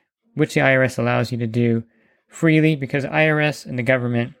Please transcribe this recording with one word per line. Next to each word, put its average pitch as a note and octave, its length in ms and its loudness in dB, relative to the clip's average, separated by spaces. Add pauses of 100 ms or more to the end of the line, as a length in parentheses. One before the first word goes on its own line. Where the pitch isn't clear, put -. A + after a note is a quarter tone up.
(360)
which D3+ 180 -2
the D3+ 80 0
I C3+ 140 4
R C3 80 4
S - 140 -2
allows A#2+ 340 -2
you B2 80 -4
to A#2 80 -4
do A#2 360 0 (440)
freely, D#3 480 2
because C3+ 300 -6
I D#3 240 0
R D3+ 120 0
S D3+ 240 -4
and B2+ 140 -8
the A#2+ 40 -4
government, A#2+ 580 0